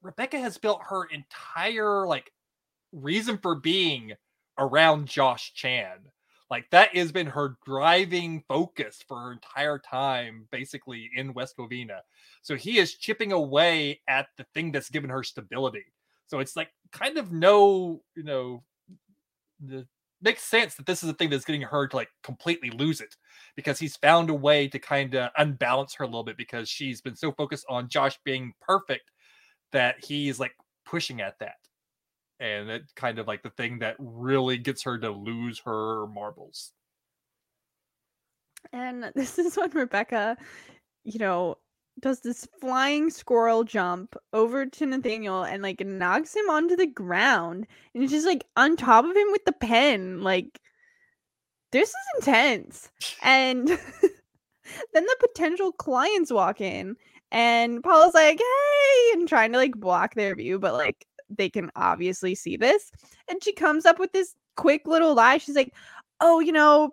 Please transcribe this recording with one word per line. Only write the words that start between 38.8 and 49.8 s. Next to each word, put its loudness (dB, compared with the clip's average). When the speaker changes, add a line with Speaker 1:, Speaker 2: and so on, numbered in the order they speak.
Speaker 2:
<laughs> -12
this -6
is -2
when -2
Rebecca, -2
you -10
know, -2
does -2
this -10
flying 0
squirrel 2
jump -4
over 2
to -4
Nathaniel -2
and, -6
like, -6
knocks -2
him -2
onto 2
the 2
ground 0
and -2
is 0
just, 0
like, 0
on 6
top 6
of 0
him 4
with 0
the 2
pen. 2